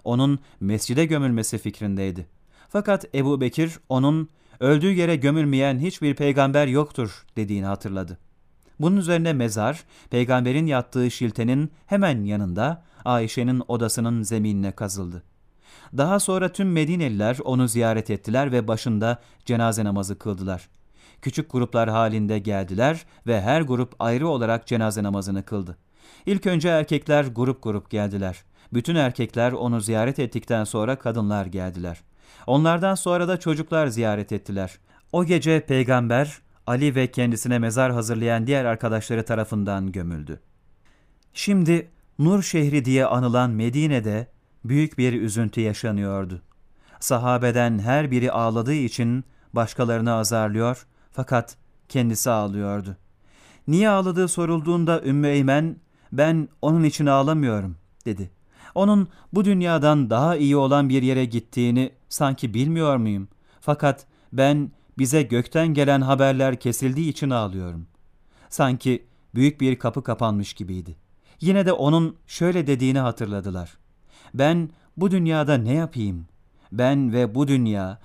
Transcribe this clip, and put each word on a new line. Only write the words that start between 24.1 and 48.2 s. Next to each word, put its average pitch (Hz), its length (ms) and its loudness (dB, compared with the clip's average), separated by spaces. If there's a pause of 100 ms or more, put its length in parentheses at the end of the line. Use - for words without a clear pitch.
olarak 117 380 -2
cenaze 110 360 -2
namazını 98 400 -4
kıldı. 95 340 -8 (500)
İlk 196 200 0
önce 175 220 0
erkekler 151 560 2
grup 127 380 -2
grup 104 280 -6
geldiler. 98 540 -4 (280)
Bütün 120 220 0
erkekler 123 580 0
onu 120 280 -2
ziyaret 113 380 0
ettikten 117 460 -2
sonra 113 340 -2
kadınlar 104 480 -2
geldiler. 90 560 -8 (440)
Onlardan 165 480 2
sonra 175 340 -2
da 180 120 -2
çocuklar 156 460 -2
ziyaret 107 460 -2
ettiler. 98 460 -8 (340)
O 175 120 2
gece 160 360 2
peygamber, 131 800 0 (280)
Ali 131 280 2
ve 127 160 0
kendisine 120 480 0
mezar 117 340 0
hazırlayan 113 540 0
diğer 135 180 2
arkadaşları 113 600 -2
tarafından 101 680 -2
gömüldü. 82 480 -8 (920)
Şimdi 170 580 0 (280)
Nur 185 240 4
şehri 147 420 0
diye 131 220 2
anılan 123 440 2
Medine'de 117 840 -2 (320)
büyük 151 300 0
bir 123 140 2
üzüntü 113 480 -2
yaşanıyordu. 101 800 -4 (580)
Sahabeden 120 800 0
her 131 320 0
biri 123 220 0